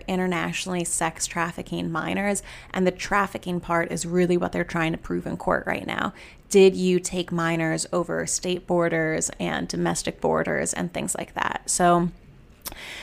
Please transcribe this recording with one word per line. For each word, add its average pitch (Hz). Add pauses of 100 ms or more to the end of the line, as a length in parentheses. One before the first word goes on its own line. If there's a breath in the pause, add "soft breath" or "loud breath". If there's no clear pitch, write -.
internationally 180
sex -
trafficking 170
minors, 190 (300 loud breath)
and 185
the 180
trafficking 180
part 170
is 170
really 175
what 175
they're 180
trying 165
to 165
prove 175
in -
court -
right -
now. - (360 loud breath)
Did 190
you 185
take 180
minors 165
over 165
state -
borders 165
and 175
domestic 170
borders 160
and 175
things 180
like -
that? -
So, 175 (920 loud breath)